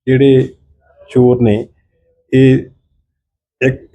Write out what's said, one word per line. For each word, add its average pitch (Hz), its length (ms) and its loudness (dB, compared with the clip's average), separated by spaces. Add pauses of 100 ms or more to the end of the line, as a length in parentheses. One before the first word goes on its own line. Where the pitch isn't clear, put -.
ਜਿਹੜੇ 131 420 2 (640)
ਚੋਰ 123 320 0
ਨੇ, 113 260 -2 (680)
ਇਹ 131 240 2 (1080)
ਇੱਕ, 131 80 -4 (200)